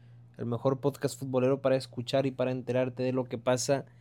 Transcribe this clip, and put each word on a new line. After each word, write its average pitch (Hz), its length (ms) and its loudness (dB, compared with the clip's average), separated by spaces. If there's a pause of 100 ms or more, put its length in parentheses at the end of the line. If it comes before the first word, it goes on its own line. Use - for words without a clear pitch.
(380)
el 117 80 -6
mejor 123 340 0
podcast 139 400 -2
futbolero 131 420 2
para 131 140 4
escuchar 131 500 -2
y 135 60 0
para 127 200 0
enterarte 127 520 0
de 127 80 0
lo 127 140 0
que 120 120 -8
pasa 127 460 0 (180)